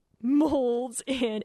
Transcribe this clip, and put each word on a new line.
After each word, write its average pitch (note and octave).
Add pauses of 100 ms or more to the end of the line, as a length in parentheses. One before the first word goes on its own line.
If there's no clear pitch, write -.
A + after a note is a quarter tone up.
(220)
molds B3+
<laughs> -
and A#3